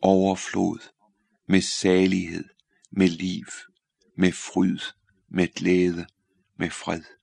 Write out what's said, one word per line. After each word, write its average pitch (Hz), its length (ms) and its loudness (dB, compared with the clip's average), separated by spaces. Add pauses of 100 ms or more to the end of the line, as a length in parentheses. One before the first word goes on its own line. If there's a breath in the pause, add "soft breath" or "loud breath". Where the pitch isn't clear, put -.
overflod, 95 800 2 (680)
med - 140 4
salighed, 92 840 0 (460)
med 95 160 4
liv, 90 380 -4 (720)
med 90 140 4
fryd, - 480 -2 (480)
med 90 200 -2
glæde, 90 600 -2 (480)
med 82 140 -6
fred. 85 340 -10 (200)